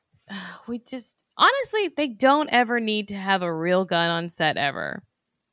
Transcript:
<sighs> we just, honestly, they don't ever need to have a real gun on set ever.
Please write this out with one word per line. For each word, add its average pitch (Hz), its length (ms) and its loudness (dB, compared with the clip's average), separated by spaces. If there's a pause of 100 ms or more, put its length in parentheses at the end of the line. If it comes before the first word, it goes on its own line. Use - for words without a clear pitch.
(300)
<sighs> 185 380 -16
we 240 120 -8
just, - 440 -14 (140)
honestly, 440 600 2
they 294 120 0
don't 269 420 2
ever 240 280 2
need 214 280 -2
to 202 80 -10
have 190 260 0
a 175 120 -2
real 180 320 2
gun 170 260 2
on 170 180 -2
set 156 280 0
ever. 110 460 -4 (480)